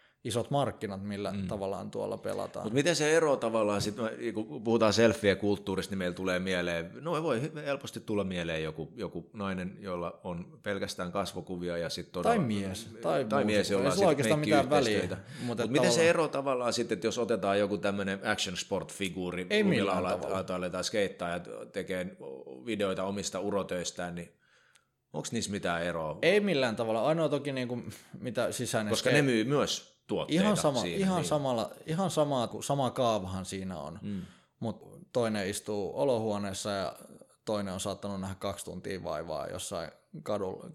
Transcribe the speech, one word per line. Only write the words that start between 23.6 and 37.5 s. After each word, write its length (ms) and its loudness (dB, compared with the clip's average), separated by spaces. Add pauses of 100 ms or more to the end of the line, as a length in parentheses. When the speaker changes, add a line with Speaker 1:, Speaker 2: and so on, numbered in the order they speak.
Speaker 2:
niin 180 -10 (800)
onks 200 -8
niissä 180 -4
mitään 320 -2
eroa? 400 -2
Speaker 1:
Ei 180 4
millään 360 2
tavalla. 300 0
Ainoa 220 2
toki 240 -2
niinku, 300 -4 (380)
mitä 320 -2
sisäinen 380 0
Speaker 2:
Koska 200 2
Speaker 1:
skate- 20 6
Speaker 2:
ne 100 6
myy 220 4
myös 480 0 (140)
tuotteita 360 0
Speaker 1:
Ihan 140 4
sama, 240 2
Speaker 2:
siinä, 180 -2
Speaker 1:
ihan 180 2
Speaker 2:
niin. 120 0
Speaker 1:
samalla, 420 2 (160)
ihan 240 0
samaa 380 2
ku-, 140 -8
sama 280 2
kaavahan 540 2
siinä 340 -6
on. 240 -10
Speaker 2:
Mm. 200 -6 (380)
Speaker 1:
Mut 380 -6 (140)
toinen 360 2
istuu 520 -4
olohuoneessa 680 0
ja 260 -2 (480)
toinen 300 -2